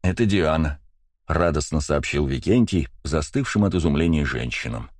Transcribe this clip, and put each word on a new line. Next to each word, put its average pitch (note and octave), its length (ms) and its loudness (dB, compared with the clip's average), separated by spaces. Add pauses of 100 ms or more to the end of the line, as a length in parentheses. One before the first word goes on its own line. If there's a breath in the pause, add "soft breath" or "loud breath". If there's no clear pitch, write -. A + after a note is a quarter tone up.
«Это F#2 240 2
Диана», D#2+ 540 2 (500)
радостно D#2 500 0
сообщил D2 460 -2
Викентий, E2 640 2 (160)
застывшим G#2 600 -2
от F#2 120 2
изумления D#2+ 500 2
женщинам. A#1+ 640 -6 (100)